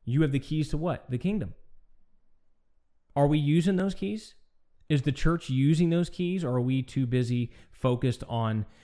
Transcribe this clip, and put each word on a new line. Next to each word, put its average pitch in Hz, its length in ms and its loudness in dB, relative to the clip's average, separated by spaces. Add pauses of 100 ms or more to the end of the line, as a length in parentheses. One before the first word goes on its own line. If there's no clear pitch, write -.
You 135 180 2
have 143 80 2
the 139 80 0
keys 151 300 -4
to 151 80 -2
what? 170 340 -4
The 123 80 -2
kingdom. 180 340 -4 (1600)
Are 143 120 4
we 151 100 4
using 160 380 4
those 190 180 -2
keys? 208 400 -8 (540)
Is 143 160 2
the 147 100 2
church 165 360 2
using 151 400 4
those 170 200 2
keys, 180 340 -4
or 127 120 -2
are 123 60 2
we 131 220 0
too 135 220 -2
busy 123 480 -2 (180)
focused 123 560 -2
on 113 380 -2 (180)